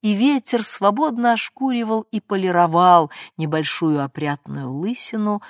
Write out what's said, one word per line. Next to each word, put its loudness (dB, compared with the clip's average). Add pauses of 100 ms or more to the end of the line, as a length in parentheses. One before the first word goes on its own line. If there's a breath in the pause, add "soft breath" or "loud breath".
и 0
ветер 0
свободно 0
ошкуривал -2
и -8
полировал 4 (260 loud breath)
небольшую -2
опрятную -8
лысину -6